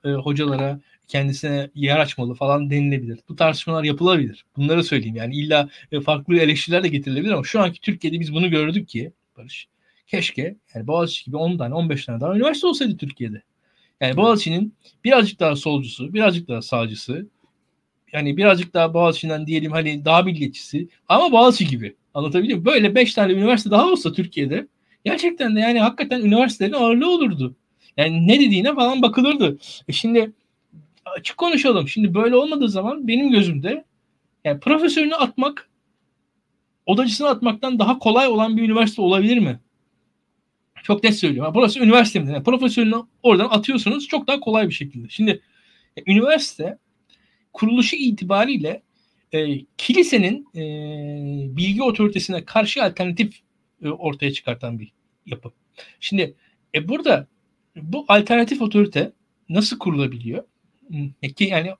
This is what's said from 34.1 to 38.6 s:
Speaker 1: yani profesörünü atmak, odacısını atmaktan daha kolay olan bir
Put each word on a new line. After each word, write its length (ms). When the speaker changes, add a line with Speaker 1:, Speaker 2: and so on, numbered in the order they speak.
Speaker 1:
yani 160
profesörünü 540
atmak, 560
odacısını 420
atmaktan 500
daha 200
kolay 300
olan 280
bir 60